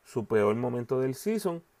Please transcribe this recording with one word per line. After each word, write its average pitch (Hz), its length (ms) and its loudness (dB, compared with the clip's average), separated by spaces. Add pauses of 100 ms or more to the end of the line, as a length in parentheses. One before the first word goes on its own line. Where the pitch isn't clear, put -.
Su 113 200 -6
peor 107 300 4
momento 123 460 -2
del 131 120 0
season, 185 480 -4 (180)